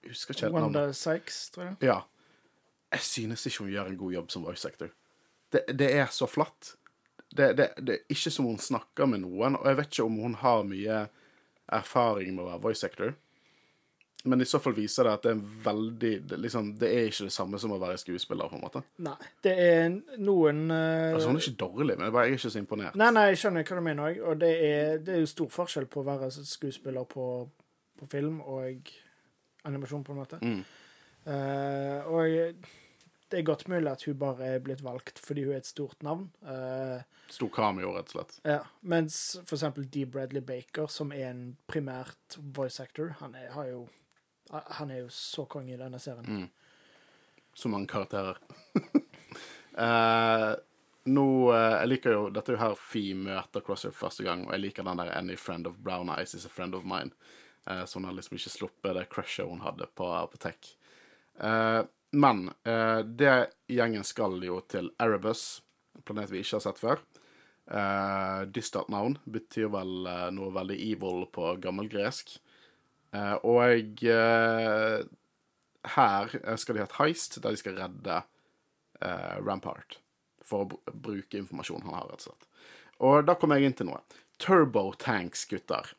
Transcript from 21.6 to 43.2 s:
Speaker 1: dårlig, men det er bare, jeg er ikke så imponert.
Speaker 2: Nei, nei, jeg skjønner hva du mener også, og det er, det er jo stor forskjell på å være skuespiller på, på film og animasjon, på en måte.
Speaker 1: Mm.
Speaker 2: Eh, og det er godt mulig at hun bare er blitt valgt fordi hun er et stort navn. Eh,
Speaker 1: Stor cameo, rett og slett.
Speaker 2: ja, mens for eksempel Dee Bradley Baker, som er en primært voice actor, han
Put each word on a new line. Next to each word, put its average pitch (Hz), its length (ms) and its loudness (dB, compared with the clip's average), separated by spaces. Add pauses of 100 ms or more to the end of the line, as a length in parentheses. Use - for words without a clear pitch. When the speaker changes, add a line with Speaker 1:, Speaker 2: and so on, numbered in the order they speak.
Speaker 1:
dårlig, 101 320 0
men 82 80 -2
det 110 80 0
er - 20 -2
bare, 120 140 6
jeg 135 80 2
er - 20 -6
ikke 120 160 -4
så 104 80 -4
imponert. 104 400 -4
Speaker 2:
Nei, 233 160 10
nei, 208 140 10
jeg 165 100 2
skjønner 175 240 2
hva 180 140 -4
du 170 80 -2
mener 147 180 0
også, 180 240 -2
og 156 140 2
det 165 80 8 (160)
er, 151 340 2
det 185 140 -2
er 165 80 4
jo 147 100 -2
stor 147 240 -2
forskjell 156 320 -4
på 139 140 -6
å - 80 -2
være 135 260 -4
skuespiller 131 720 -8
på, 127 160 -6 (720)
på 143 160 -18
film 151 320 -2
og 131 480 -10 (720)
animasjon, 139 400 -6
på 143 80 -12
en 139 80 -8
måte. 156 180 -14
Speaker 1:
Mm. 110 220 -2 (720)
Speaker 2:
Eh, 139 800 -4
og 165 500 2 (720)
det 175 60 0
er 156 80 0
godt - 200 -2
mulig 165 220 0
at 131 160 -8
hun 143 140 -4
bare 131 340 -4
er 127 80 0
blitt 135 220 -8
valgt 127 340 -12
fordi 143 280 -6
hun 139 100 -2
er 131 60 -8
et - 40 -14
stort - 400 -10
navn. 170 220 -4 (180)
Eh, 131 560 -6 (320)
Speaker 1:
Stor 113 160 -4
cameo, 95 460 0
rett - 160 -10
og - 60 -6
slett. - 160 -12 (100)
Speaker 2:
ja, 147 140 2 (280)
mens 165 540 0
for 170 160 -6
eksempel 139 340 -4
Dee 139 160 -4
Bradley 131 380 -6
Baker, 131 480 -8
som 147 200 -6
er 131 180 -6
en 123 100 -12 (260)
primært 131 720 -8
voice 139 460 -6
actor, 156 340 -8
han 127 160 -14